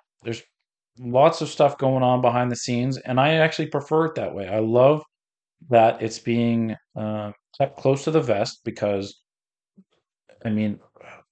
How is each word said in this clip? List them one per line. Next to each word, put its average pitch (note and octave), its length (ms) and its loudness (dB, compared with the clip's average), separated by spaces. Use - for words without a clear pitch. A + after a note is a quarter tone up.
there's A2+ 180 -8
lots B2+ 420 2
of D3+ 80 -6
stuff C#3+ 300 0
going C3 240 0
on B2 180 2
behind B2 300 2
the A#2 60 -6
scenes, B2 420 -4
and B2+ 200 -4
I D3 160 2
actually D#3+ 340 0
prefer D#3 380 0
it D#3 100 -6
that G2+ 180 -6
way. F#2+ 120 -8
I G2 120 -2
love B2 440 4
that A#2 320 4
it's A2+ 160 -6
being, A#2 580 -2
uh, G#2+ 380 -8
kept C3+ 220 -4
close C3+ 260 0
to D#3+ 60 -4
the D#3 100 2
vest A#2+ 440 -2
because, G2+ 580 -6
I A#2 60 -4
mean, G#2+ 300 -2